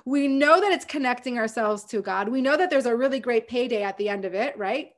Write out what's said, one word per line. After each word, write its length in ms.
We 240
know 320
that 140
it's 100
connecting 560
ourselves 460
to 160
God. 260
We 140
know 160
that 120
there's 160
a 100
really 260
great 260
payday 360
at 140
the 120
end 160
of 80
it, 240
right? 400